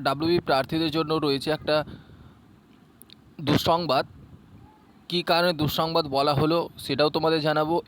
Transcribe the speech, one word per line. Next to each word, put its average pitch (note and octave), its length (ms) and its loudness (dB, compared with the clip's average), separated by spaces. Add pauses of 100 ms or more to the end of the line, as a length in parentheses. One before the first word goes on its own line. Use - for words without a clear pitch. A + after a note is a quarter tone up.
ডাব্লিউবি E3 420 0
প্রার্থীদের D#3+ 480 0
জন্য D#3+ 160 -2 (120)
রয়েছে C#3 320 -2
একটা D3+ 200 -2 (1700)
দুঃসংবাদ। D#3+ 580 2 (1040)
কী F3 100 -2 (100)
কারণে F3 300 2
দুঃসংবাদ E3 440 0 (120)
বলা C#3+ 240 2
হলো D#3 180 2 (260)
সেটাও D3 320 2
তোমাদের D#3+ 300 2
জানাবো D#3 280 0 (140)